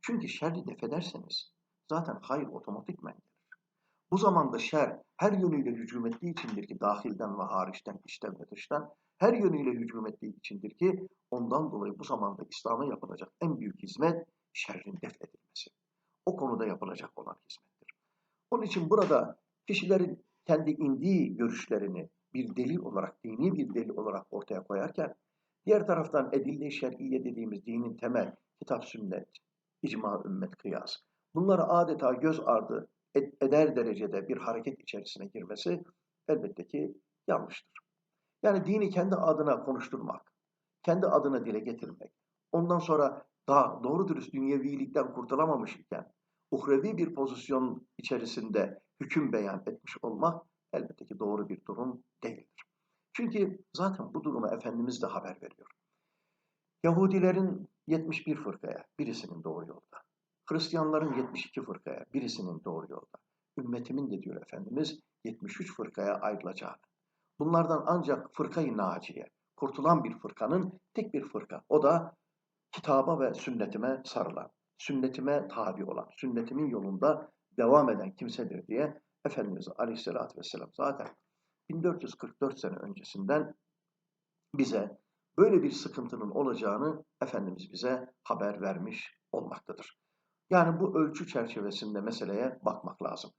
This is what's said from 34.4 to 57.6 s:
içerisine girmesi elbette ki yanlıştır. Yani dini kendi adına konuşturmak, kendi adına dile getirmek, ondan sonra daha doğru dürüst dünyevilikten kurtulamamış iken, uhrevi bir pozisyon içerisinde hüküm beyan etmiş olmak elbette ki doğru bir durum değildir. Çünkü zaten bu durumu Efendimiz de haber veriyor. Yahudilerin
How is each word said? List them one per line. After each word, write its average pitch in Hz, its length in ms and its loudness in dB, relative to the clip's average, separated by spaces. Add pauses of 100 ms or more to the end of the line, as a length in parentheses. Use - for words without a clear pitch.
içerisine 101 460 -12
girmesi 98 580 -6 (440)
elbette 156 400 0
ki 151 300 -6 (300)
yanlıştır. - 460 -2 (720)
Yani 196 220 4
dini 202 240 4
kendi 190 260 2
adına 156 480 2
konuşturmak, - 680 -6 (500)
kendi 185 240 4
adına 139 380 4
dile 107 140 -2
getirmek, - 520 -8 (400)
ondan 170 280 4
sonra 151 460 4 (220)
daha 120 360 6
doğru 165 240 2
dürüst 139 260 -2
dünyevilikten 135 800 0
kurtulamamış 127 600 0
iken, - 360 -10 (400)
uhrevi 139 460 2
bir 170 160 0
pozisyon 131 720 -2 (100)
içerisinde 110 840 -2 (180)
hüküm 143 340 0
beyan 98 340 -2
etmiş - 340 -10
olmak 151 440 0 (280)
elbette - 320 -6
ki 98 140 -12
doğru 104 300 -2
bir 95 160 -8
durum 120 380 -6 (200)
değildir. - 400 -10 (500)
Çünkü 214 500 0 (100)
zaten 185 400 -2
bu - 100 -4
durumu 127 240 0
Efendimiz 117 540 -2
de 104 60 0
haber 92 340 -6
veriyor. - 300 -20 (1120)
Yahudilerin 185 840 4 (180)